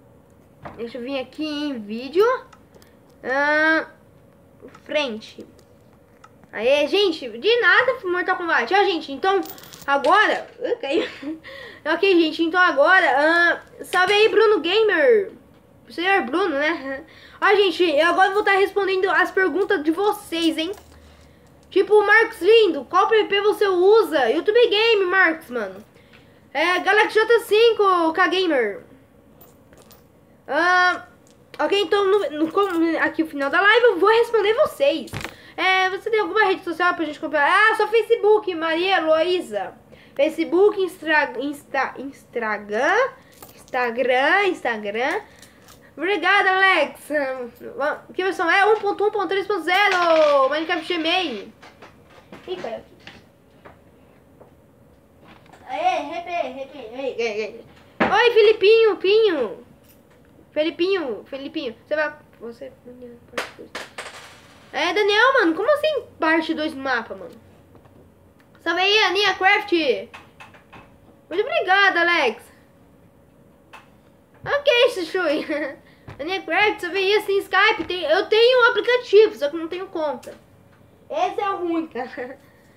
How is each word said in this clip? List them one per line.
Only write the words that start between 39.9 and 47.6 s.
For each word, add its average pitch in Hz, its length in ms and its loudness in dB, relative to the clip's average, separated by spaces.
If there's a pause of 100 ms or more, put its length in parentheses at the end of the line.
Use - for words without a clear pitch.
Facebook, 330 680 2
Instra-, 302 580 -2
Insta-, 277 580 -6
Instagram, 240 1120 -4 (460)
Instagram, 254 920 0
Instagram. 240 720 -4 (720)
Obrigada, 381 560 0
Alex. 370 560 0 (1080)